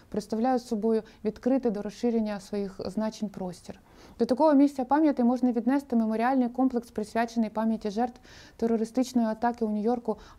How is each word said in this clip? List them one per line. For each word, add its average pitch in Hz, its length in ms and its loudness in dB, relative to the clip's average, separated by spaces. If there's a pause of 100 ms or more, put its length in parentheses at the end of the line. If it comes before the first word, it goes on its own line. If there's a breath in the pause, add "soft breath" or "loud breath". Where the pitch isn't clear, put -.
представляють 233 540 -2
собою 220 400 -2 (220 loud breath)
відкритий 247 460 0
до 202 120 -4
розширення 214 580 -2
своїх 202 440 -8
значень 214 440 -4
простір. - 520 -12 (380 loud breath)
До 233 80 2
такого 285 280 4
місця 277 300 4
пам'яті 277 400 2
можна 247 280 2
віднести 240 440 0
меморіальний 233 520 2
комплекс, 247 420 0
присвячений 226 600 -2
пам'яті 220 400 -2
жертв 233 300 -4 (360 loud breath)
терористичної 233 720 0
атаки 226 380 -2
у 214 60 -2
Нью-Йорку 214 460 -2 (220 loud breath)